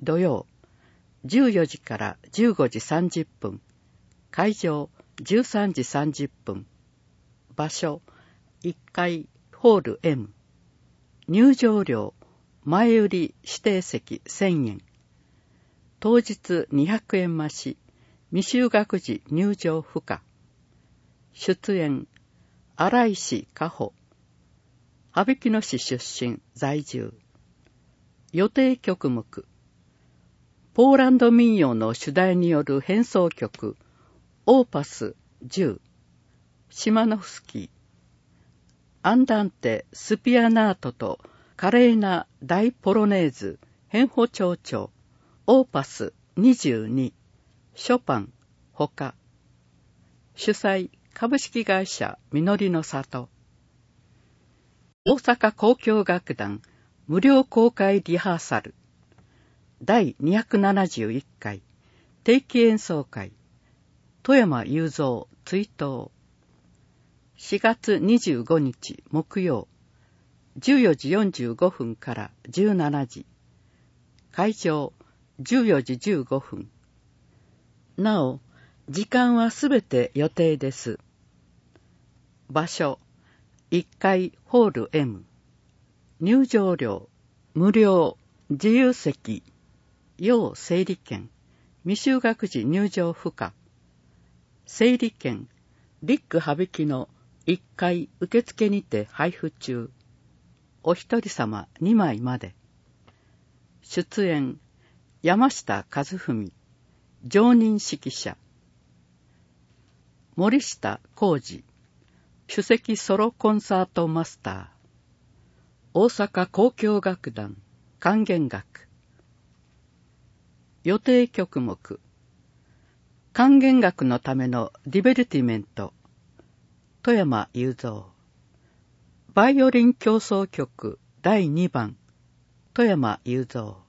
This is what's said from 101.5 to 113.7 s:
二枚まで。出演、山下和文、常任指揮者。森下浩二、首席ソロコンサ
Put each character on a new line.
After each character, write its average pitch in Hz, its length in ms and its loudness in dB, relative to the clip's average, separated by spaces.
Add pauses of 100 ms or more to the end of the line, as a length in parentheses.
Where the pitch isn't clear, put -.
二 190 140 2
枚 151 260 2
ま 127 180 -4
で。 - 160 -14 (1300)
出 - 440 -6
演、 147 320 -2 (640)
山 214 280 4
下 - 400 -6
和 143 140 -4
文、 117 480 -8 (720)
常 214 300 4
任 220 200 4
指 208 240 -6
揮 - 120 -10
者。 - 260 -12 (2000)
森 220 240 2
下 - 400 -8 (140)
浩 175 240 0
二、 - 260 -14 (840)
首 - 140 -6
席 226 340 0
ソ 190 200 -2
ロ 214 160 0
コ 214 200 0
ン 208 80 0
サ 185 220 0